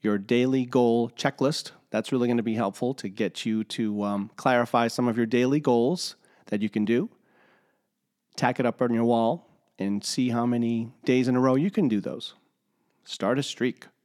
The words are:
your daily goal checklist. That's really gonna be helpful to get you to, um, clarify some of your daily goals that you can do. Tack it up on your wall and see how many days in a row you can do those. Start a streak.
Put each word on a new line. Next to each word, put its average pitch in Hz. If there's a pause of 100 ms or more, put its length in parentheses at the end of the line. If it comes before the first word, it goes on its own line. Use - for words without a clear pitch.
your 107
daily 123
goal 120
checklist. - (180)
That's 110
really 123
gonna 120
be 110
helpful 117
to 110
get 98
you 110
to, 104
um, 101
clarify 120
some 123
of 113
your 117
daily 127
goals 135 (320)
that 104
you 107
can 107
do. 120 (1300)
Tack 127
it 123
up 117
on 120
your 117
wall 117 (300)
and 101
see 127
how 117
many 117 (120)
days 127
in 127
a 127
row 131
you 160
can 185
do 107
those. - (680)
Start 117
a 143
streak. - (180)